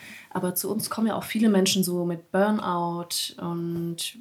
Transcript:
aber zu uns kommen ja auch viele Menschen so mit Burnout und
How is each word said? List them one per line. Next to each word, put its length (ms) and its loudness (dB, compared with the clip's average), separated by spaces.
aber 220 -2
zu 180 -4
uns 180 -4
kommen 180 0
ja 80 0
auch 80 -4
viele 260 4
Menschen 340 4
so 220 0
mit 260 -4
Burnout 1080 0
und 800 -4